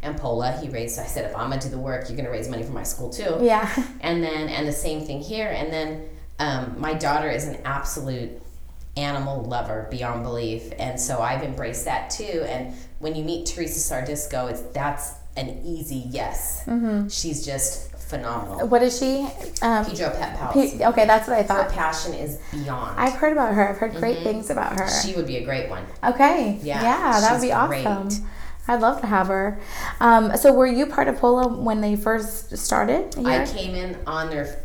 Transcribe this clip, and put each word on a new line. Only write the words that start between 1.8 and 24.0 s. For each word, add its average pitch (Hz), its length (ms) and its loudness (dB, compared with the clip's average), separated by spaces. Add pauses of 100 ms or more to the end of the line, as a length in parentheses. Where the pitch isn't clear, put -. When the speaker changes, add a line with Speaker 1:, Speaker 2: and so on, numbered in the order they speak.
Speaker 1:
you're 120 80 -6
gonna 123 140 -4
raise 117 180 -4
money 123 140 -6
for 131 80 -6
my - 120 -4
school - 260 -4
too." - 320 -2
Speaker 2:
Yeah. 220 280 4 (220)
<laughs> - 100 -14
Speaker 1:
And 170 220 0
then, 156 260 -2
and 151 180 -2
the 143 40 0
same 156 340 -2
thing 143 160 -6
here. 214 280 -4
And - 220 -4
then, 156 360 -4 (320)
um, 131 400 -2
my 156 140 -2
daughter 151 360 0
is 147 160 -2
an 139 200 -6
absolute 135 680 -4 (680)
animal 139 460 -2
lover 113 460 -4
beyond 120 340 -4
belief. 117 540 -4
And - 220 -4
so - 220 -2
I've 135 220 -2
embraced - 420 -6
that - 240 -2
too. 175 380 -4
And 127 260 -6 (260)
when 156 160 -4
you 156 80 -4
meet 170 240 -4
Teresa 160 320 -4
Sardisco, 131 720 -2
it's, 113 100 -6 (120)
that's - 400 -2 (220)
an 131 280 -6
easy 147 460 -4
yes. - 580 -4
Speaker 2:
Mm-hmm. 220 400 0
Speaker 1:
She's 160 380 -4
just - 500 -2
phenomenal. - 720 -4
Speaker 2:
What 240 160 8
is 247 160 2
she? 269 280 2 (360)
Um, 226 220 4
Speaker 1:
Pedro 170 260 -2
Pet - 260 -4
Pals. - 160 -4
Speaker 2:
Pe-, - 320 4
okay, 226 220 8
that's 220 200 6
what 247 100 2
I 208 40 4
Speaker 1:
Her 190 60 2
Speaker 2:
thought. 196 240 2
Speaker 1:
passion 160 420 -2
is 151 240 -4 (140)
beyond. 139 480 -4
Speaker 2:
I've 254 140 4
heard 302 180 4
about 247 240 4
her. 202 140 6
I've 196 80 -4
heard 220 180 -2
great 226 220 0